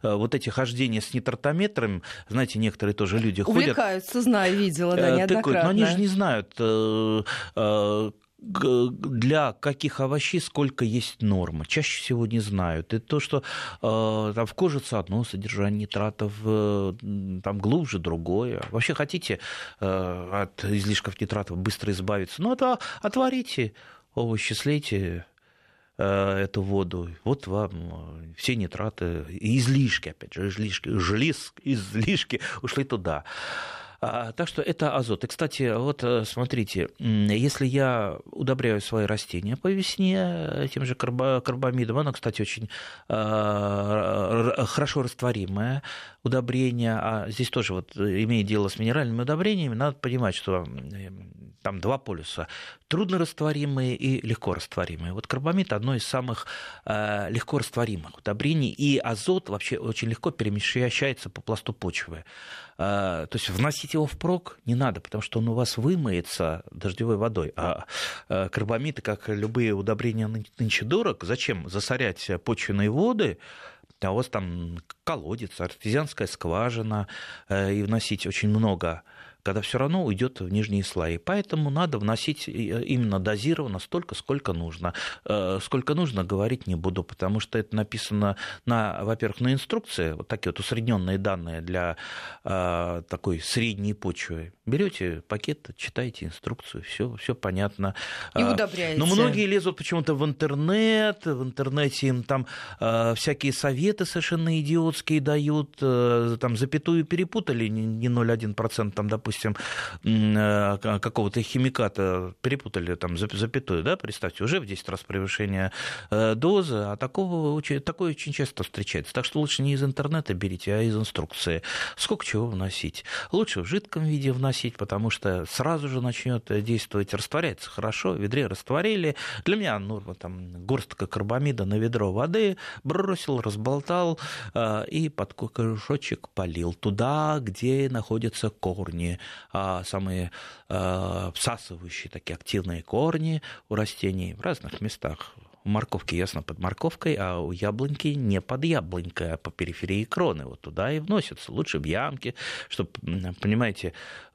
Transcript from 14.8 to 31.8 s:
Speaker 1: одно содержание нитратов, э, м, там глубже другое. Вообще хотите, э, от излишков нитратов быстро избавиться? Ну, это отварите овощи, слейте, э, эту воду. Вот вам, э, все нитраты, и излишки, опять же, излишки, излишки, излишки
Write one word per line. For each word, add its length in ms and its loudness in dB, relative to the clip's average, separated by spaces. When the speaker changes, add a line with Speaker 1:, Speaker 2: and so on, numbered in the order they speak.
Speaker 1:
одно 300 0
содержание 560 0
нитратов, 520 -2
э, 480 4
м, 400 -4
там 160 0
глубже 400 2
другое. 720 0
Вообще 240 2
хотите, 440 -2
э, 500 0
от 220 -6
излишков 560 0
нитратов 360 -2
быстро 360 -2
избавиться? 500 -2
Ну, 100 2
это 260 2
отварите 720 0
овощи, 380 0
слейте, 720 -2
э, 460 2
эту 180 -2
воду. 460 0
Вот 220 0
вам, 260 0
э, 640 -12
все 180 0
нитраты, 760 -2
и 280 2
излишки, 520 4
опять 240 -16
же, 140 -2
излишки, 420 -4
излишки, 760 0
излишки 760 0